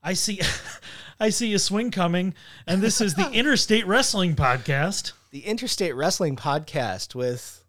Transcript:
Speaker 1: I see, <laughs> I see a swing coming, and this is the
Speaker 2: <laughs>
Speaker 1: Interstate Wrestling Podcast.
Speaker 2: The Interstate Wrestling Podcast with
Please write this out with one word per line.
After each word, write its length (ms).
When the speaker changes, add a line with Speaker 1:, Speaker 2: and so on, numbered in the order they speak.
Speaker 1:
I 120
see, 280
<laughs> 400
I 100
see 240
a 60
swing 320
coming, 420
and 160
this 200
is 120
the 180
Speaker 2:
<laughs> 20
Speaker 1:
Interstate 520
Wrestling 500
Podcast. 800
Speaker 2:
The 160
Interstate 500
Wrestling 400
Podcast 800
with 540